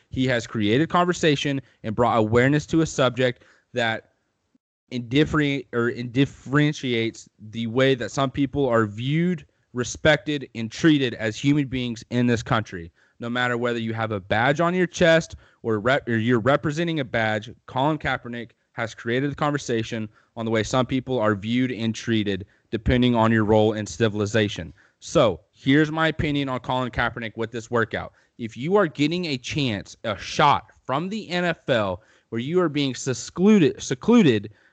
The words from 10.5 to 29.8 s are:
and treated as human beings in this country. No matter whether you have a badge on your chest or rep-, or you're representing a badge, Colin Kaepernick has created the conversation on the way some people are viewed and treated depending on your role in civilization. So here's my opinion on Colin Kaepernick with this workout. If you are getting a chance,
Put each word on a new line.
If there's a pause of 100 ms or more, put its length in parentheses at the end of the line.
and
treated
as
human
beings
in
this
country. (280)
No
matter
whether
you
have
a
badge
on
your
chest (260)
or
rep-,
or
you're
representing
a
badge, (160)
Colin
Kaepernick (200)
has
created
the
conversation (260)
on
the
way
some
people
are
viewed
and
treated (240)
depending
on
your
role
in
civilization. (300)
So (100)
here's
my
opinion
on
Colin
Kaepernick
with
this
workout. (240)
If
you
are
getting
a
chance,